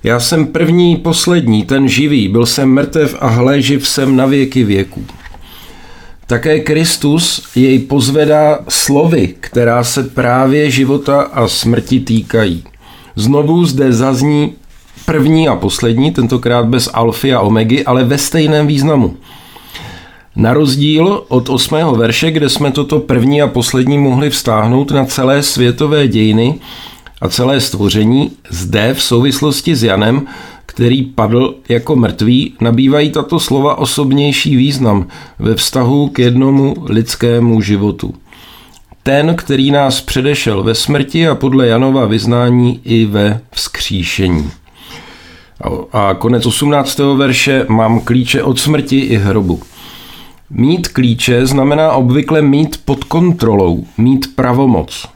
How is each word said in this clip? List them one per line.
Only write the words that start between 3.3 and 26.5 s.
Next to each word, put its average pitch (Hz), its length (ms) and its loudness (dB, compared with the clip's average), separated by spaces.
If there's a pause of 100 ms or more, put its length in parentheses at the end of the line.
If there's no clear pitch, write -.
živ 135 260 -2
jsem 135 280 0
na 127 100 2
věky 135 380 0
věků.“ 98 420 -2 (1200)
Také 151 320 0
Kristus 156 960 -2
jej 131 240 4
pozvedá 151 800 2 (100)
slovy, 143 680 0
která 120 440 0
se 127 200 -4
právě 131 680 0
života 139 500 0
a 120 260 -2
smrti 117 520 0
týkají. 110 640 -2 (520)
Znovu 147 500 2
zde 135 280 0
zazní 135 600 0 (520)
první 156 420 2
a 113 80 0
poslední, 117 560 0
tentokrát 120 540 0
bez 123 280 0
alfy 117 400 0
a 120 60 0
omegy, 110 440 2
ale 127 200 0
ve 131 140 0
stejném 151 500 0
významu. 143 500 0 (1160)
Na 110 180 2
rozdíl 151 760 0
od 123 220 0
osmého 151 460 0
verše, 117 360 0
kde 147 180 0
jsme 143 220 -2
toto 143 280 -2
první 135 420 2
a 143 60 2
poslední 127 500 0
mohli 139 320 2
vztáhnout 120 640 0
na 135 140 0
celé 135 380 0
světové 143 640 0
dějiny 113 520 2 (600)